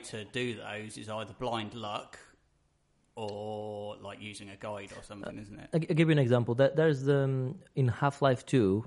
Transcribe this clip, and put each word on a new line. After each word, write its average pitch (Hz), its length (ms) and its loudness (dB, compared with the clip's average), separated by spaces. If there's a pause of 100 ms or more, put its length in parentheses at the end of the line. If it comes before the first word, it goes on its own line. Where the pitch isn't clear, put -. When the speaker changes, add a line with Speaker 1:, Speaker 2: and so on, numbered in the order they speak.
(100)
Speaker 1:
to 107 140 -10
do 123 320 -6
those 107 420 -10
is 110 100 -12
either 110 300 -8
blind 117 360 -4
luck 110 440 -10 (1000)
or, 104 840 -8
like, 101 180 -14
using 104 300 -14
a 98 60 -16
guide 101 400 -10
or 98 80 -14
something, 104 340 -12
Speaker 2:
Uh, 107 40 -12
Speaker 1:
isn't 104 180 -16
it? - 120 -16
Speaker 2:
I'll 170 80 2
gi-, 165 100 -2
I'll 170 60 0
give 160 120 4
you 160 40 6
an 151 60 6
example. 120 380 4
There, 135 180 6
there's 151 300 4
the, 143 200 6
um, 131 300 0 (220)
in 131 120 4
Half-Life 139 560 2
two, 107 420 4